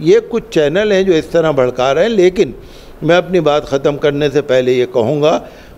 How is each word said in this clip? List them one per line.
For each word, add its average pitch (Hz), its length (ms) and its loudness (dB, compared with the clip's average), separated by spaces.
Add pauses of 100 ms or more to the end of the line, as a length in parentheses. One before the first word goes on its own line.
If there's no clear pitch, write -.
ये 185 180 4
कुछ 233 240 -4 (100)
channel 185 400 0
हैं 190 120 2
जो 185 80 2
इस 151 180 -2
तरह 160 200 2
भड़का 127 400 0
रहे 147 120 2
हैं, 233 80 0
लेकिन 180 440 0 (480)
मैं 165 140 2
अपनी 175 220 -2
बात 147 260 0
ख़त्म 139 320 -2
करने 143 320 0
से 139 120 0
पहले 127 320 0
ये 123 120 0
कहूँगा 147 640 0 (300)